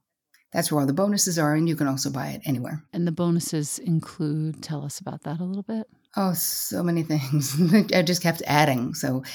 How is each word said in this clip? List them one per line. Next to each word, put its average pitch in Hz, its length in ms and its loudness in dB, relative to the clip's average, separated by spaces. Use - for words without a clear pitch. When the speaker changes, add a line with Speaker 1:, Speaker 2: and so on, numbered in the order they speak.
Speaker 1:
that's 165 220 -2
where 151 80 2
all 139 80 2
the 143 40 0
bonuses 190 460 2
are, 151 160 4
and 160 140 4
you 160 80 0
can 151 100 0
also 135 240 -2
buy 139 200 -4
it - 140 -12
anywhere. 139 480 -4
Speaker 2:
And 175 140 -2
the 170 60 0
bonuses 170 640 0
include, 156 840 -2
tell 143 240 -8
us 143 140 -10
about - 240 -12
that 151 160 -6
a 180 60 -4
little 190 180 -4
bit. 220 240 -6
Speaker 1:
Oh, 190 200 0
so - 480 -4
many 170 200 2
things. 143 560 0
<laughs> 185 360 6
I 185 80 6
just 175 180 2
kept 165 260 0
adding. 147 460 4
So 131 320 -2